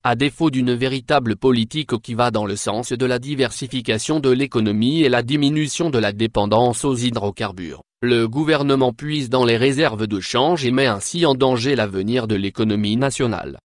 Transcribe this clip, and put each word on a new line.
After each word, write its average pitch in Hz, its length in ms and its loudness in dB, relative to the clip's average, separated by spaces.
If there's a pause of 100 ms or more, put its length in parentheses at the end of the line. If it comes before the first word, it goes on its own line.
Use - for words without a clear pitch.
À 120 120 2
défaut 147 320 0
d'une 127 240 0
véritable 131 640 0
politique 127 640 0
qui 120 120 -10
va 120 160 2
dans 107 160 -2
le 101 120 -4
sens 110 340 -4
de 127 140 -2
la 123 140 0
diversification 131 1000 -2
de 139 100 2
l'économie 123 720 2
et 139 40 4
la 123 160 2
diminution 147 680 0
de 131 80 0
la 104 140 0
dépendance 110 720 0
aux 135 140 0
hydrocarbures, 101 880 -6 (180)
le 117 260 2
gouvernement 139 640 2
puise 143 380 -6
dans 127 160 2
les 117 100 4
réserves 127 500 0
de 101 140 -4
change 139 460 0
et 120 60 2
met 135 160 2
ainsi 123 380 -2
en 139 100 4
danger 127 420 0
l'avenir 107 500 -2
de 107 80 0
l'économie 104 600 0
nationale. 120 720 -2